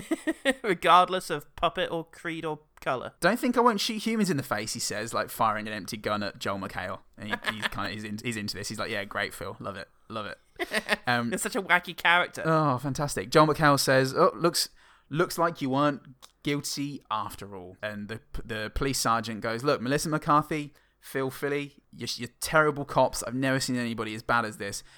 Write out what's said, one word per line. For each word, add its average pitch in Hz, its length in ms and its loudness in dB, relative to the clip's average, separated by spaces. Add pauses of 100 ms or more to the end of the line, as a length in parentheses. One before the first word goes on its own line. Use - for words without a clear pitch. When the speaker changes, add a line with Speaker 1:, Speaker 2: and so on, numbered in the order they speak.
(240)
Speaker 1:
<laughs> - 400 -2
regardless 180 680 6
of 147 260 -6
puppet 175 360 0
or 165 140 -4
creed 165 400 -8
or 156 140 -4 (220)
colour. - 400 -4
Speaker 2:
"Don't 208 180 4
think 247 180 0
I 240 40 8
won't 233 180 6
shoot 220 260 -4
humans 220 240 2
in 185 60 2
the 170 80 -2
face," 107 300 -4
he - 80 -8
says, 110 320 -4
like, 107 160 -2
firing 107 380 0
an 107 60 -6
empty 107 220 -8
gun 104 260 -2
at 101 160 -6
Joel 101 220 -4
McHale. 92 400 -6 (180)
And 104 120 -10
he, 240 60 -2 (200)
he's 107 120 -4
kinda, 101 220 -4
he's 107 140 -6
in, 104 200 -6
he's 120 140 -4
into 104 200 -6
this. 101 100 -6
He's 107 120 -6
like, 101 120 -4
"Yeah, 101 140 -4
great, 104 280 -4
Phil. 98 260 -10
Love 101 180 -10
it. - 100 -12 (220)
Love 107 160 -6
it." 92 120 -10 (220)
Speaker 1:
<laughs> 214 380 -2 (100)
Speaker 2:
Um, 120 260 2
Speaker 1:
It's - 100 -4
such 214 120 -4
a 190 60 0
wacky 175 360 2
character. 170 480 2
Speaker 2:
Oh, 156 320 4
fantastic. 139 540 -4
Joel 156 160 8
McHale 147 320 6
says, 131 340 4
"Oh, 175 220 6
looks, 165 340 2 (400)
looks 160 280 0
like 170 240 0
you 135 80 -2
weren't 143 320 2 (420)
guilty 143 680 -4
after 101 460 -6
all." 90 260 -12
And 104 260 -6
the, 110 120 -8 (240)
the 107 320 -6
police 135 240 0
sergeant 113 420 0
goes, 117 220 -4
"Look, 139 180 2
Melissa 143 280 -2
McCarthy, 151 640 0 (260)
Phil 135 320 -4
Philly, 143 460 -4 (180)
you're, 117 120 -8 (100)
you're 120 120 -8 (100)
terrible 151 460 2
cops. - 380 2
I've 117 100 -6
never 131 260 0
seen 127 180 -2
anybody 113 380 -4
as 113 60 -10
bad 120 240 2
as 107 120 -8
this. 101 260 -8 (140)